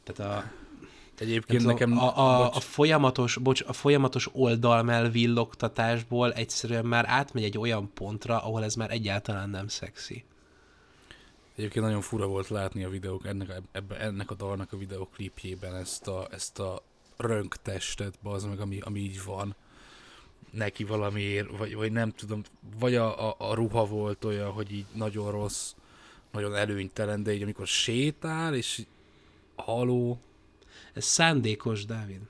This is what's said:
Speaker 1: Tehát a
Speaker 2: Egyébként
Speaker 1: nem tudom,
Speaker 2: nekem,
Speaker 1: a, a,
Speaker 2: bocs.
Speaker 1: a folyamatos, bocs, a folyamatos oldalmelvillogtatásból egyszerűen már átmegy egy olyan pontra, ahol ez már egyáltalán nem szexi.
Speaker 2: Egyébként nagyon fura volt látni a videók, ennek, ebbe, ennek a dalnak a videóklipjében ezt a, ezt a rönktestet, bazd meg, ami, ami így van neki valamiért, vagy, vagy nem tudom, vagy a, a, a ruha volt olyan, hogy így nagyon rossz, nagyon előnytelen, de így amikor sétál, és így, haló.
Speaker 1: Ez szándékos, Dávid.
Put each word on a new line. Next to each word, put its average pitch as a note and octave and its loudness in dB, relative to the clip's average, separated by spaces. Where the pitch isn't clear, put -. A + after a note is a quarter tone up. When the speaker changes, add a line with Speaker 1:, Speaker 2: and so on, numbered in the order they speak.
Speaker 1:
Tehát G2+ -6
a G#2 -6
Speaker 2:
Egyébként A2+ 2
Speaker 1:
nem A#2+ 6
tudom, A#2+ 4
Speaker 2:
nekem, B2+ 6
Speaker 1:
a, B2+ 6
a, B2+ 8
Speaker 2:
bocs. B2 2
Speaker 1:
a C#3 0
folyamatos, C#3+ 4
bocs, B2+ 4
a B2+ -4
folyamatos C#3 4
oldalmelvillogtatásból A#2 4
egyszerűen A#2 -2
már A#2 4
átmegy B2+ 0
egy G#2 -2
olyan G#2+ 0
pontra, G#2+ -4
ahol A2 -2
ez G#2+ -2
már A2+ -4
egyáltalán G2+ -2
nem G2+ -6
szexi. - -10
Speaker 2:
Egyébként G#2+ -2
nagyon G#2+ 0
fura G2+ -2
volt G2 -4
látni G2 -2
a F#2 -4
videók, F#2+ -6
ennek, F#2+ -6
ebbe, G2 -10
ennek G#2 -6
a - -6
dalnak G2 -6
a G2+ -8
videóklipjében F#2+ -10
ezt - -8
a, F#2+ -6
ezt - -10
a F#2+ -6
rönktestet, G2+ -4
bazd G2+ -6
meg, G2+ -6
ami, G2+ -6
ami G2+ -6
így G2 -6
van G2 -6
neki G#2+ -4
valamiért, G2+ -2
vagy, G#2+ -4
vagy A2 -2
nem A2+ 0
tudom, G#2+ -8
vagy B2 4
a, A2 2
a, - -6
a G#2+ -2
ruha A2 2
volt G#2 -2
olyan, G2+ -2
hogy G2+ -6
így G2+ -8
nagyon G#2+ -4
rossz, G#2 -6
nagyon G#2 -4
előnytelen, G#2 -2
de G#2 2
így G2+ -2
amikor G2+ -6
sétál, D#3 0
és - -4
így, A2+ -12
haló. B2 0
Speaker 1:
Ez - -6
szándékos, A#2 2
Dávid. G#2 -8